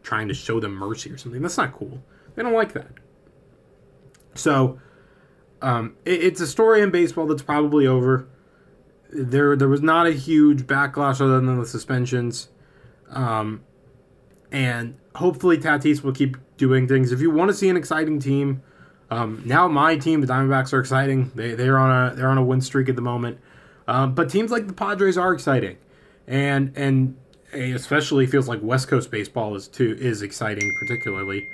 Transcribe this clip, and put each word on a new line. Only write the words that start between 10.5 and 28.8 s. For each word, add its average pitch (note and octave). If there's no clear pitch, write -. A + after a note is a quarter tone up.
backlash C#3
other C3
than B2+
the A#2
suspensions. B2
Um, A2
and B2
hopefully F3
Tatis C#3+
will C3+
keep C3
doing C3
things. C3
If B2+
you E3
wanna F3
see G3
an F#3
exciting D#3
team, C#3
um, A2+
now D#3
my D#3
team, D3+
the C3+
Diamondbacks, C3
are C3
exciting. C3
They, A#2
they're B2+
on C3
a, B2+
they're B2+
on C3+
a C3
win C3
streak C3+
at B2+
the A#2+
moment. A#2+
Um, C3
but D#3+
teams A3
like A3+
the F#3+
Padres G3
are F#3
exciting, B2+
and, C#3
and C3+
it B2+
especially C#3
feels C3
like A2+
West B2+